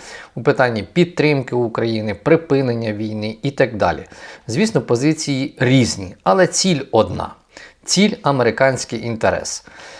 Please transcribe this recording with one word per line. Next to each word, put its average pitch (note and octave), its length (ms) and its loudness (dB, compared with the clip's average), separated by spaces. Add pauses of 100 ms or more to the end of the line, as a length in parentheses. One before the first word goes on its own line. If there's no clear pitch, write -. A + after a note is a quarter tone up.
(340)
у B2 80 -10
питанні A#2+ 400 2
підтримки D3 720 0
України, A2+ 600 -2
припинення C3+ 800 0
війни G#2+ 500 -6
і C#3 80 -2
так A#2+ 260 0
далі. F2+ 280 0 (420)
Звісно, E3 340 0
позиції C#3 800 -2
різні, A#2 640 2
але F#3 240 4
ціль F3 340 0 (120)
одна. F#2 420 0 (500)
Ціль — G3+ 280 2 (100)
американський B2+ 840 2
інтерес. A2 600 -4 (340)